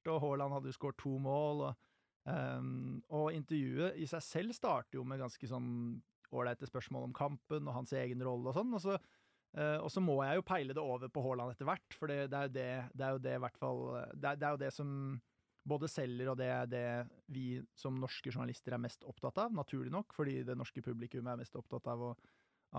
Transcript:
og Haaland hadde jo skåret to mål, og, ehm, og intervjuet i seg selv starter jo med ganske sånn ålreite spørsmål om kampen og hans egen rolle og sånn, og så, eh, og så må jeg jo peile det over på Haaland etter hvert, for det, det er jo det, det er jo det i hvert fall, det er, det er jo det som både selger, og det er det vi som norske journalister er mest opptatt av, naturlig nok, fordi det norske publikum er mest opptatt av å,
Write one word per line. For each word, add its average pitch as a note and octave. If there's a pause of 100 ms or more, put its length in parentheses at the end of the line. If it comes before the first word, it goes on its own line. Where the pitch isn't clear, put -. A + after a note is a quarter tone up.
og D#3+
Haaland C#3
hadde C3+
jo -
skåret C#3
to C3+
mål, C#3+
og, - (400)
ehm, C3
og D3+
intervjuet D3+
i D#3
seg D#3
selv G#3+
starter C3+
jo B2
med C3+
ganske B2
sånn B2 (600)
ålreite B2
spørsmål B2+
om -
kampen D3
og B2+
hans B2+
egen B2+
rolle B2
og C3
sånn, A#3+
og G#3
så, G3 (600)
eh, D3+
og D#3+
så F#3+
må E3 (100)
jeg D3+
jo F3+
peile C#3+
det D3
over B2+
på D3+
Haaland B2+
etter C3+
hvert, -
for D#3
det, C#3+
det C#3
er C#3+
jo C3+
det, B2+ (280)
det C3
er C3+
jo C3+
det B2+
i B2+
hvert B2
fall, B2+ (320)
det C#3
er, D3
det D3
er D3
jo C3+
det C3+
som C#3+ (720)
både D3
selger, B2+
og B2+
det B2+
er B2
det B2 (440)
vi C3 (320)
som C3
norske B2+
journalister B2
er A#2+
mest -
opptatt -
av, A#3
naturlig C3+
nok, G3+
fordi C#3
det B2
norske B2+
publikum A#2+
er A#2+
mest B2
opptatt -
av A#2+
å, A#2+ (640)